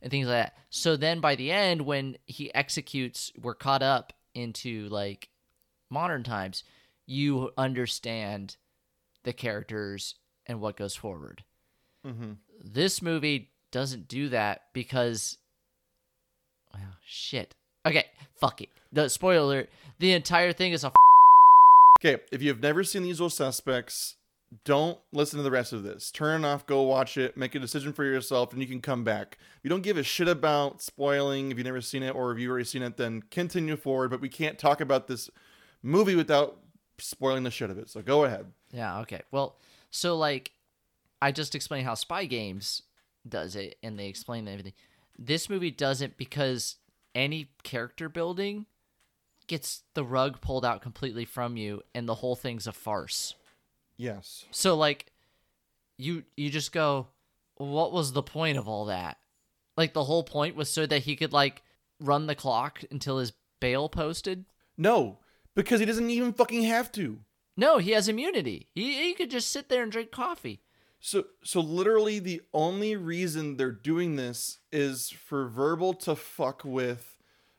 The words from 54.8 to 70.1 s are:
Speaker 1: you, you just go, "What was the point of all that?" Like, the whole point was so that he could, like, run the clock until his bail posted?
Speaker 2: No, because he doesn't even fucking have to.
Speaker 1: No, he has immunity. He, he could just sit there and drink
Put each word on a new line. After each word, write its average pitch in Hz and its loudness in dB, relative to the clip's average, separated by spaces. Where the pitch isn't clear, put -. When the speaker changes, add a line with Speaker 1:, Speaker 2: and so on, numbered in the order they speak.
Speaker 1:
you, 156 -8
you 147 -4
just 143 -6
go, 143 0
"What 143 -2
was 147 -2
the 135 -2
point 151 -4
of 107 -6
all 107 -6
that?" 90 -6
Like, 160 -2
the 151 0
whole 160 0
point 147 -4
was 147 -6
so 156 -2
that 143 0
he 143 -4
could, 139 -4
like, 139 0
run 147 0
the 147 -4
clock 131 -2
until 139 -6
his 117 -4
bail 131 -2
posted? 180 -6
Speaker 2:
No, 160 2
because 208 2
he 220 2
doesn't 233 -2
even 240 0
fucking 233 0
have 226 0
to. 131 -6
Speaker 1:
No, 277 4
he 190 0
has 214 2
immunity. 220 -6
He, 247 -4
he 349 -2
could 330 -6
just 247 -4
sit 285 -8
there 247 0
and 220 -6
drink 226 -8